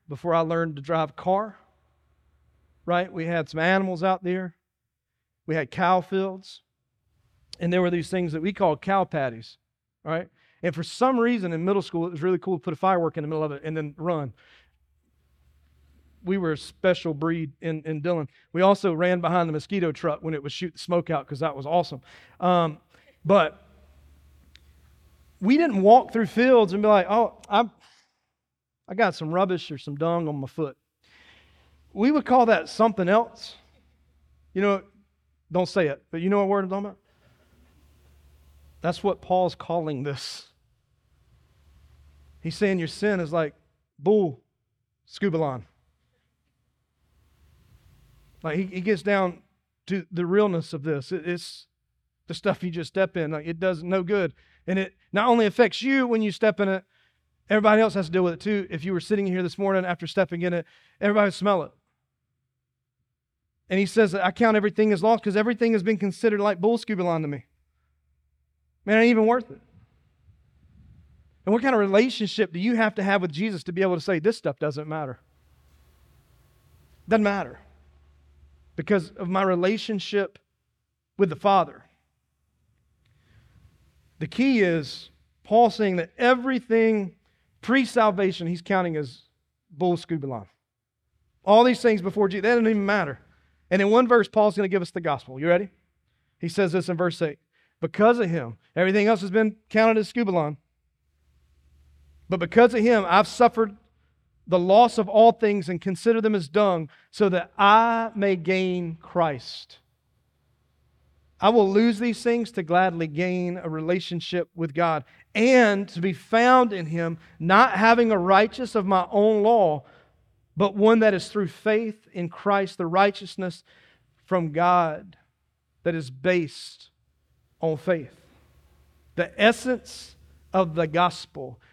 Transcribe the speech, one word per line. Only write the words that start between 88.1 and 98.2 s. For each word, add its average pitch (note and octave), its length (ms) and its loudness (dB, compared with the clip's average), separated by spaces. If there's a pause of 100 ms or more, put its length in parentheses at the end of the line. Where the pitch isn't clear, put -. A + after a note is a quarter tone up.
he's E3+ 140 -6
counting F3+ 340 -2
as C#3 280 -8 (460)
bull F3 280 -2
scuba D#3+ 280 -8
line. A#2 240 -10 (920)
All G#3+ 200 8
these B3 180 2
things A3 200 2
before G3 260 0
Jesus, F#3+ 160 -6
that A3 60 2
doesn't A#3 180 4
even G#3 180 2
matter. F#3+ 340 -2 (500)
And F#3+ 120 2
in G3 100 2
one A#3+ 160 6
verse, A#3 200 4
Paul's G#3+ 280 2
gonna G3+ 120 0
give F#3 140 0
us E3+ 100 -8
the F3+ 80 -8
gospel. C3+ 400 -4
You D#3 80 -2
ready? F3+ 220 2 (720)
He E3+ 100 -6
says F#3 220 0
this D3 180 -2
in E3+ 80 -4
verse F3 240 -2
eight. D3 160 -4 (420)
"Because G#3 380 2
of F#3+ 140 -2